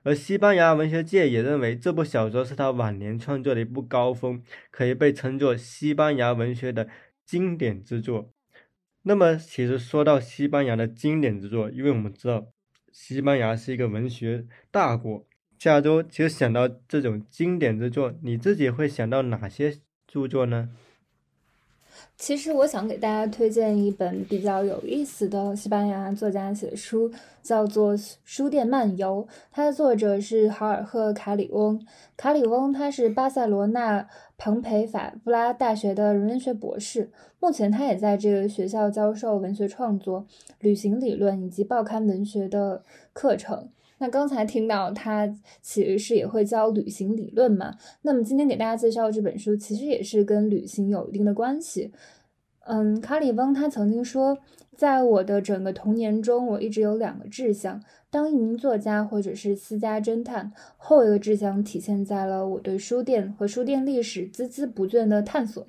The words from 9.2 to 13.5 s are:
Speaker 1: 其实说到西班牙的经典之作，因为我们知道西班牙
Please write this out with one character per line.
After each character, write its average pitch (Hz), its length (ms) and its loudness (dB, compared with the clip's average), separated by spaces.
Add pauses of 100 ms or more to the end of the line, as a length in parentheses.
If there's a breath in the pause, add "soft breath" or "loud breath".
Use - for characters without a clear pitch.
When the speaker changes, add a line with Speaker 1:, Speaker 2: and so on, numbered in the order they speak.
Speaker 1:
其 135 320 -4
实 127 100 0
说 147 260 0
到 147 140 6
西 143 300 -2
班 143 180 2
牙 117 120 0
的 113 100 0
经 151 320 -2
典 104 220 0
之 101 80 -12
作， 110 200 -2
因 127 140 -8
为 143 80 4
我 123 40 2
们 104 180 -4
知 - 160 -6
道 110 180 -2 (440)
西 - 280 -8
班 139 180 4
牙 113 160 2